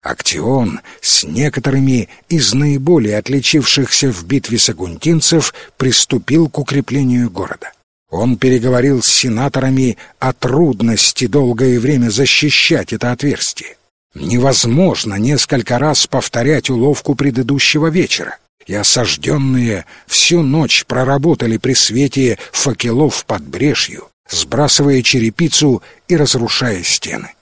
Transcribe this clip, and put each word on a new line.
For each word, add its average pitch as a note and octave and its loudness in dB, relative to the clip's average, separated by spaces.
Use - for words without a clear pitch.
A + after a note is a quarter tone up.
Актион F#2+ -2
с - 0
некоторыми C3+ 0
из D#3+ 2
наиболее C#3 2
отличившихся C3 0
в E2+ -8
битве A#2 -2
сагунтинцев C3+ 0
приступил C3 2
к - -6
укреплению B2+ 0
города. - -10
Он A2+ 0
переговорил B2+ 2
с - -2
сенаторами C3 0
о C3 -2
трудности A#2+ 0
долгое B2 2
время B2 2
защищать C#3 0
это A#2+ -4
отверстие. - -6
Невозможно B2 0
несколько B2 0
раз D3+ 0
повторять C3 0
уловку C3+ 0
предыдущего C#3 0
вечера, - -2
и F#2+ -8
осаждённые B2 0
всю - 2
ночь D3 0
проработали C3 0
при C3+ -2
свете B2+ 0
факелов A#2+ -2
под G2 -6
брешью, - -4
сбрасывая C#3 2
черепицу B2+ 0
и F3 2
разрушая A#2 0
стены. - -6